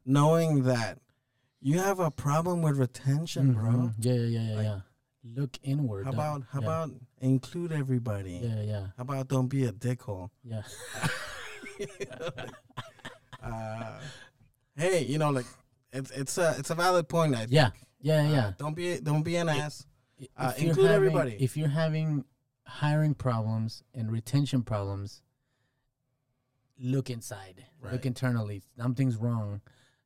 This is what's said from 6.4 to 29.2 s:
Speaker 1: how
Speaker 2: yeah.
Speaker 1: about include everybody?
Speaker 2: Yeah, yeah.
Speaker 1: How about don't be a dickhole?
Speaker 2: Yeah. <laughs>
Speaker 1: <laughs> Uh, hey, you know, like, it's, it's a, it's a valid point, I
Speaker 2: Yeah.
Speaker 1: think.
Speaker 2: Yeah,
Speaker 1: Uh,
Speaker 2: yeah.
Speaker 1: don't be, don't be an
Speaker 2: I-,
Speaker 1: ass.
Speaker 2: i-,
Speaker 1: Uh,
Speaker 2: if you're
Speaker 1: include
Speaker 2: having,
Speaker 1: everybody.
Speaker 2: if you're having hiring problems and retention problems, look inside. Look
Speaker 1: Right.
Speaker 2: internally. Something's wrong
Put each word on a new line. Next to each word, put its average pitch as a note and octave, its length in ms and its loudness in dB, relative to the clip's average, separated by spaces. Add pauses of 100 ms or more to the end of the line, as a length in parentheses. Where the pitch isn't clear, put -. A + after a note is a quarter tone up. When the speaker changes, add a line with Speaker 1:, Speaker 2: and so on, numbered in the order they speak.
Speaker 1:
how C#3 100 -4
Speaker 2:
yeah. A2 40 -2
Speaker 1:
about D#3+ 240 -2 (300)
include C3+ 520 0
everybody? A#2 680 -2
Speaker 2:
Yeah, A2 220 -2
yeah. G#2 240 -4 (100)
Speaker 1:
How B2 60 -8
about C3+ 240 -6
don't C3 220 2
be C3+ 160 0
a A#2 60 0
dickhole? G#2 600 -6 (120)
Speaker 2:
Yeah. A2+ 200 -8 (1160)
<laughs> - 0 -
Speaker 1:
<laughs> - 60 -6 (1600)
Uh, A2 560 -8 (760)
hey, E3+ 280 2
you C3 140 -2
know, D3+ 140 2
like, B2+ 140 -2 (460)
it's, C3 200 -8
it's - 260 -6
a, E3 220 4
it's C#3 100 -8
a E3 60 -2
valid F3 340 2
point, D#3+ 260 2
I A2+ 140 -4
Speaker 2:
Yeah. C3 220 6
Speaker 1:
think. - 140 -20 (160)
Speaker 2:
Yeah, D3+ 200 4
Speaker 1:
Uh, D3 100 4
Speaker 2:
yeah. A#2 260 4
Speaker 1:
don't D3+ 180 -6
be, F3 240 -4
don't D3+ 240 0
be E3+ 120 -2
an E3+ 140 0
Speaker 2:
I-, D3+ 80 2
Speaker 1:
ass. D3 280 -6 (360)
Speaker 2:
i-, B2+ 60 -16 (100)
Speaker 1:
Uh, - 180 -2
Speaker 2:
if - 60 -4
you're - 80 4
Speaker 1:
include F#4+ 200 8
Speaker 2:
having, G#3 60 8 (120)
Speaker 1:
everybody. - 320 2
Speaker 2:
if C3+ 180 2
you're D#3 120 0
having D#3 560 0 (400)
hiring D3+ 500 2
problems A2+ 680 -2 (100)
and A2 180 -4
retention B2+ 520 0
problems, G2+ 600 -6 (1600)
look B2+ 300 -2
inside. G2+ 560 -12 (160)
Look G#2 120 -8
Speaker 1:
Right. B2+ 120 -4
Speaker 2:
internally. A#2 560 -2 (160)
Something's B2 400 0
wrong A2 440 -2 (440)